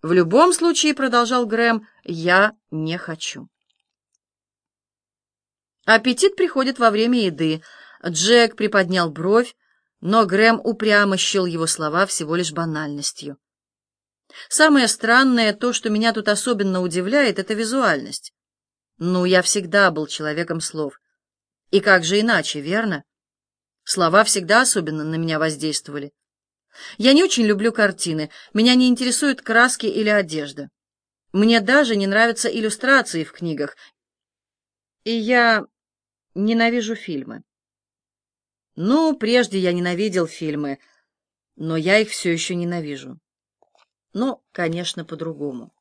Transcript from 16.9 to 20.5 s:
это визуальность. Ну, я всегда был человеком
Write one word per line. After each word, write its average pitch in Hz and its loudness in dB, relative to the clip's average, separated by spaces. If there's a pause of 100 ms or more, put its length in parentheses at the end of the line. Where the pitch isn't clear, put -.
это 190 -6
визуальность. 214 -4 (680)
Ну, 180 -2
я 180 4
всегда 190 0
был 156 -6
человеком 160 -6